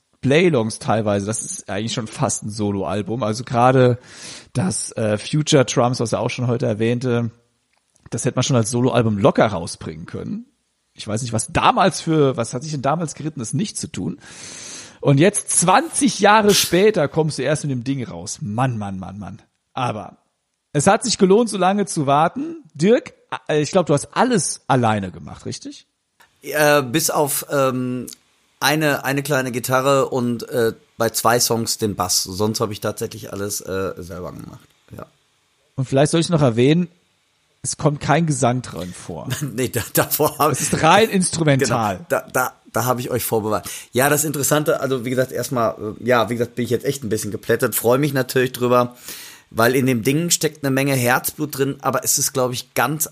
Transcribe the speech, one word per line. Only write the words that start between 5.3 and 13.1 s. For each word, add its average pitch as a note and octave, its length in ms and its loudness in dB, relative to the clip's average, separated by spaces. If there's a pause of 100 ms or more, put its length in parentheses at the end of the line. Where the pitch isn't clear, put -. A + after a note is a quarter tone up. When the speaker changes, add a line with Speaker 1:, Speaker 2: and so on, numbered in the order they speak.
Speaker 1:
Trumps, B2+ 340 0
was A2+ 140 -2
er G2 60 -2
auch A#2+ 100 -2
schon B2 180 -2
heute B2 200 0
erwähnte, A#2 640 0 (800)
das A#2+ 120 -4
hätte - 120 -2
man - 80 2
schon C#3 120 2
als A2 140 2
Soloalbum A#2 480 2
locker B2+ 300 4
rausbringen F2 580 -8
können. - 400 -10 (480)
Ich - 140 -14
weiß G#2+ 140 -2
nicht, A#2+ 120 -6
was - 180 -4
damals - 500 2
für, D3+ 360 2
was A#2 160 -4
hat B2+ 100 -6
sich D#3 80 -10
denn D3 100 -6
damals D3+ 340 -2